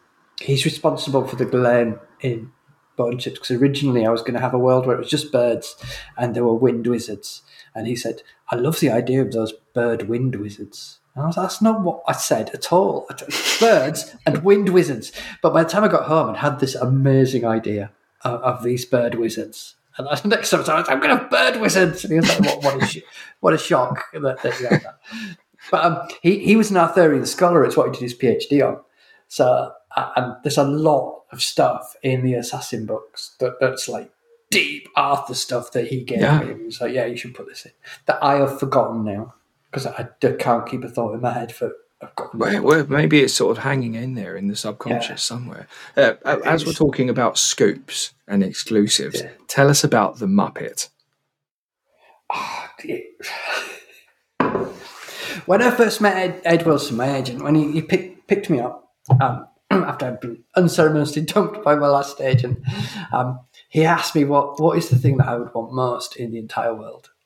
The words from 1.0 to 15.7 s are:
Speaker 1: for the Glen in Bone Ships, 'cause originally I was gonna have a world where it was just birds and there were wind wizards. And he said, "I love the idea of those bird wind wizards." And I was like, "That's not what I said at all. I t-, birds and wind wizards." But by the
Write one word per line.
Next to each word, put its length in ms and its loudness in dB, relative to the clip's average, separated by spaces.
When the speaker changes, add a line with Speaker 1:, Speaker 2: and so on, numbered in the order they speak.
Speaker 1:
for 80 -10
the 100 -2
Glen 540 2
in 320 -6
Bone 220 -2
Ships, 220 -10
'cause 100 -8
originally 560 2
I 40 4
was 120 0
gonna 180 -4
have 140 -2
a 60 2
world 260 4
where 80 2
it 60 -2
was 100 -8
just 220 -4
birds 420 0
and 200 -2
there 80 0
were 100 2
wind 320 2
wizards. 560 -6
And 120 -8
he 100 -4
said, 260 -8
"I 60 -2
love 240 0
the 100 4
idea 320 2
of 100 -2
those 200 -2
bird 560 -4
wind 260 -2
wizards." 640 -14
And 80 -8
I 60 -4
was 80 -4
like, 80 -2
"That's 180 -6
not 200 4
what 260 -4
I 40 0
said 400 -2
at 200 -8
all. 360 2
I 60 -14
t-, 120 -16
birds 560 2
and 160 2
wind 280 6
wizards." 420 2
But 140 2
by 80 6
the 80 -2